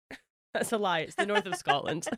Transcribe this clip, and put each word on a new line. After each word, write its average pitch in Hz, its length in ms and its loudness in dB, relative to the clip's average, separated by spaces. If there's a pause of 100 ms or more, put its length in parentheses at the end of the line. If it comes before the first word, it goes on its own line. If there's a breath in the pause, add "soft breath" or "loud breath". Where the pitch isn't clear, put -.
(120)
<laughs> - 420 -16
That's - 180 0
a 226 60 2
lie. 185 240 2
It's - 140 -6
the 220 120 2
north 208 180 2
of 185 100 -4
Scotland. - 580 0
<laughs> 226 40 -2